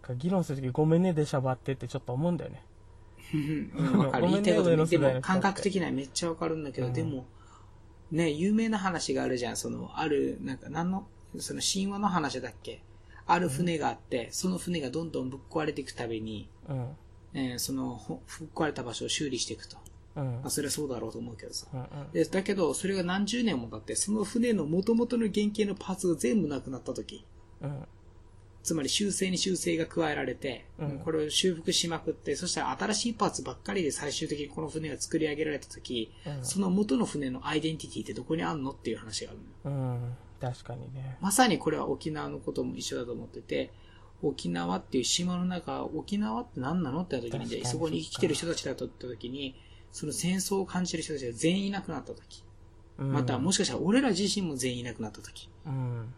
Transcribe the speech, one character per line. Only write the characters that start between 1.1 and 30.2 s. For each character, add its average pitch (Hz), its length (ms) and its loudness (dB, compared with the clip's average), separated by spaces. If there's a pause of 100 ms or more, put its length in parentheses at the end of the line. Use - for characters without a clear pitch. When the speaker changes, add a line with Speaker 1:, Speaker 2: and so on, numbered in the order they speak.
Speaker 1:
出 151 120 4
し - 80 -4
ゃ 135 80 2
ば 131 120 2
っ - 40 -2
て」 - 160 -4
っ - 20 0
て 127 120 -8
ち - 80 -8
ょ - 40 -2
っ - 20 -8
と 127 120 -6
思 151 160 2
う - 20 2
ん 170 60 2
だ - 80 -4
よ - 60 -8
ね。 - 120 -14 (720)
Speaker 2:
<laughs> - 0 -
う 151 480 -2
ん、 254 160 4
わ 139 140 6
か 135 80 4
る。 175 80 6
Speaker 1:
ご 180 60 6
め 202 60 6
ん 202 40 2
ね、 196 80 6
Speaker 2:
言 - 20 10
い - 20 8
た - 0 -
い - 20 -
こ 175 60 6
と、 175 60 6
Speaker 1:
上 165 60 10
の 156 100 6
世 165 120 6
代 147 40 8
の 139 60 8
人 - 0 -
っ - 20 10
て。 131 40 4
Speaker 2:
で - 20 -
も 131 60 0
感 185 200 4
覚 196 200 2
的 202 160 2
に 170 80 2
は 135 60 -2
め 135 120 -2
っ 135 100 -10
ち - 120 0
ゃ 165 40 2
わ 165 60 0
か 165 120 -2
る 160 80 2
ん 156 80 -4
だ 139 80 -6
け 131 100 -2
ど、 123 60 2
Speaker 1:
う - 20 0
ん。 123 40 -2
Speaker 2:
で 160 100 2
も、 143 220 -2 (880)
ね、 165 180 4
有 170 240 4
名 226 140 6
な 220 100 2
話 180 360 0
が 131 100 2
あ 127 40 0
る 127 100 2
じ 120 100 0
ゃ 113 60 -2
ん。 117 40 -4
そ 120 120 -4
の、 117 300 -6
あ 156 60 0
る、 139 360 2
な 135 140 -4
ん - 20 -14
か、 - 120 -14
何 170 220 -2
の、 190 160 -4 (300)
そ 147 160 -6
の 139 80 -4
神 196 260 0
話 202 120 -4
の 208 100 4
話 170 320 0
だ 123 80 -6
っ - 120 -14
け？ - 220 -10 (420)
あ 175 140 6
る 180 80 2
船 165 300 2
が 139 100 0
あ 120 60 2
っ - 40 -8
て、 120 280 -4
Speaker 1:
う - 40 -14
ん。 - 40 -12
Speaker 2:
そ - 160 0
の 180 80 2
船 175 240 -2
が 131 80 -2
ど 156 140 -2
ん 160 80 -4
ど 135 120 0
ん 127 60 -2
ぶ 135 80 -8
っ - 20 -10 (100)
壊 156 160 0
れ 151 60 0
て 147 100 -4
い 131 40 -4
く - 60 -10
た 120 180 -4
び 113 100 -2
に、 107 300 -8 (180)
Speaker 1:
う 147 60 -6
ん。 131 220 -4 (380)
Speaker 2:
え 131 220 -2
ー、 117 40 -6
そ 139 120 -4
の、 131 240 -4
ほ-、 160 260 -10 (180)
ぶ 160 60 -10
っ - 80 -14
壊 - 120 0
れ 143 80 0
た 131 100 -6
場 117 100 -6
所 123 120 -6
を 120 40 -4
修 151 200 0
理 120 100 -2
し - 60 0
て 117 80 -6
い 107 40 -8
く - 80 -14
と。 - 120 -18 (400)
Speaker 1:
う 151 40 -4
ん。 - 20 0
Speaker 2:
ま 123 240 -2
あ、 - 20 -4
そ 147 120 0
れ 143 60 -2
は 135 40 -2
そ 151 140 -2
う 135 40 -4
だ 120 100 -2
ろ 113 80 -4
う 110 60 -6
と 113 60 -8
思 117 120 -6
う 107 60 -12
け - 80 -14
ど 120 80 -12
さ。 - 200 -8
Speaker 1:
う 131 40 -4
ん - 20 -4
う 123 40 -6 (260)
ん。 - 20 -14
Speaker 2:
で、 165 140 4
だ 185 180 0
け 202 100 2
ど、 165 200 4
そ - 120 -4
れ 196 100 2
が 185 80 0
何 190 220 2
十 233 180 0
年 185 140 4
も 117 120 -4
経 110 80 -8
っ 107 40 -8
て、 - 140 -4
そ - 160 0
の 214 140 2
船 233 260 2
の 180 140 2
元 185 280 4
々 233 180 6
の 226 200 2
原 208 160 4
型 208 180 2
の 208 100 0
パ 190 180 -6
ー - 20 0
ツ 180 140 0
が 165 60 4
全 220 260 4
部 151 80 2
な 139 100 -2
く - 100 -10
な 127 100 -6
っ - 20 -14
た 131 120 -6
時。 - 320 -10 (360)
Speaker 1:
う 143 60 -6
ん。 143 200 -8 (760)
Speaker 2:
つ 165 120 0
ま 151 80 0
り 135 60 -2
修 202 220 2
正 190 200 0
に 175 80 0
修 185 160 2
正 170 220 2
が 165 100 0
加 160 240 0
え - 20 0
ら 143 120 -2